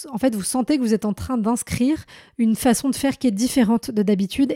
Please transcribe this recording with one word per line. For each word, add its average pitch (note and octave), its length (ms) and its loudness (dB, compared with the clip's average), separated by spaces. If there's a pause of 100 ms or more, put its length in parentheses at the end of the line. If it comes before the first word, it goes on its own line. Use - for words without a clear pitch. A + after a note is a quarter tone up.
(120)
en A#3 60 -4
fait, A#3+ 180 0
vous G3 80 -4
sentez B3+ 320 0
que C4+ 60 0
vous A3+ 120 2
êtes G#3+ 120 0
en G#3 80 0
train - 240 -6
d'inscrire A#3+ 640 -2 (340)
une A3 200 2
façon B3+ 320 2
de B3 60 0
faire C4+ 220 -2
qui C4 100 0
est A#3+ 40 4
différente A3+ 580 2
de G#3 140 0
d'habitude, G#3+ 520 0